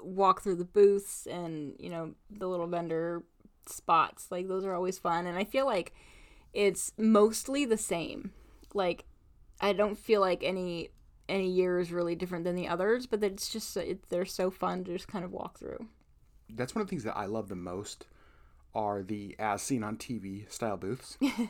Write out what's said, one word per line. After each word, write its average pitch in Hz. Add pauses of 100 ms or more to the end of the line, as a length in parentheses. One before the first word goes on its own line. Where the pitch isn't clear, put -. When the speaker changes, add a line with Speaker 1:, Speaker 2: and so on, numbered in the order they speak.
Speaker 1:
walk 185
through 190
the 175
booths 202
and, 160
you -
know, 165 (140)
the 202
little 170
vendor 170 (420)
spots. -
Like, 180
those 190
are 190
always 185
fun. 175
And 175
I 202
feel 262
like 220 (600)
it's 196
mostly 220
the 226
same. 175 (420)
Like, 180 (560)
I 202
don't 208
feel 214
like 185
any 180 (400)
any 190
year 180
is 170
really 175
different 180
than 175
the 180
others, 214
but 214
it's 196
just 226
so, 190
it, 170
they're 180
so 180
fun 185
to 180
just 190
kind 185
of 185
walk -
through. 67 (640)
Speaker 2:
That's 120
one 220
of 202
the -
things 151
that 107
I 104
love 101
the 98
most 90 (680)
are 101
the 101
as 104
seen 123
on 110
T 120
V 98
style 107
booths. 95
Speaker 1:
<laughs> 277 (220)